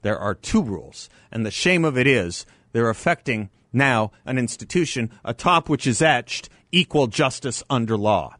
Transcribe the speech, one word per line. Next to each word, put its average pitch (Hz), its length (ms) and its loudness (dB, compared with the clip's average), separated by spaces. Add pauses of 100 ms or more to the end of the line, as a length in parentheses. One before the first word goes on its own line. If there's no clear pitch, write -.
There 104 180 -2
are 101 160 -4
two - 260 0
rules. 98 480 -8 (220)
And 113 120 -4
the 107 60 -2
shame 180 340 2
of 147 140 0
it 127 80 2
is 104 400 2 (280)
they're 117 180 2
affecting 113 580 -2 (240)
now 120 380 2 (120)
an 131 140 -4
institution 120 720 -2 (140)
atop - 440 0
which 143 200 0
is 117 120 0
etched 143 480 0 (240)
equal 143 360 0
justice 131 640 -2
under 113 260 0
law. 101 420 0